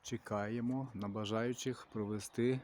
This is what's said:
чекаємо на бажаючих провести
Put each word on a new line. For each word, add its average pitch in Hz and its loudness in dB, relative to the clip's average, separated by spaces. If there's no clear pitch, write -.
чекаємо 117 -2
на 101 -2
бажаючих 110 0
провести 110 2